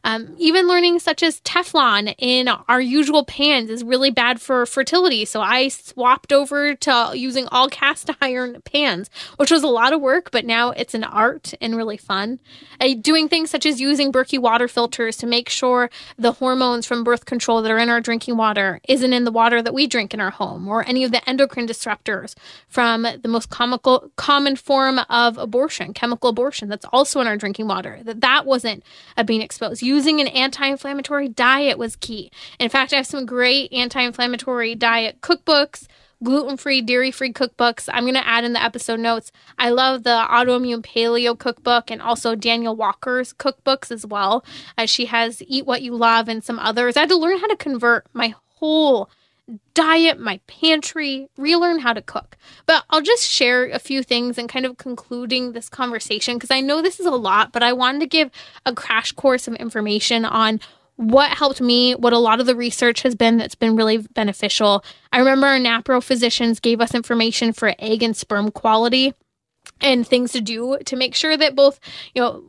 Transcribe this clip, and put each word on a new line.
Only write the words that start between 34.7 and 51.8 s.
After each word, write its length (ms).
diet 460
cookbooks, 640
gluten-free, 560
dairy-free 520
cookbooks. 600
I'm 120
gonna 220
add 160
in 120
the 80
episode 360
notes. 320
I 140
love 320
the 260
Autoimmune 540
Paleo 560
cookbook 540
and 100
also 320
Daniel 400
Walker's 580
cookbooks 600
as 120
well. 400
Uh, 100
she 180
has 420
Eat 180
What 180
You 120
Love 340
and 140
some 160
others. 380
I 40
had 100
to 60
learn 220
how 80
to 100
convert 560
my 220
whole 520
diet, 440
my 280
pantry, 880
relearn 440